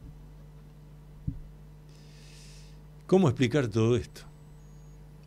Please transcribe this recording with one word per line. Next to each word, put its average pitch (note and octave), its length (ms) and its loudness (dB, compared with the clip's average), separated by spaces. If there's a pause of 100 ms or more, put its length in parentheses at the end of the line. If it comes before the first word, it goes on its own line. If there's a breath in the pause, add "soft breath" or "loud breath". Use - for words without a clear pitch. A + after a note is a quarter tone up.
(3000 soft breath)
¿Cómo F#3 200 6
explicar B2 380 0
todo A2+ 300 2
esto? - 240 -8 (1080)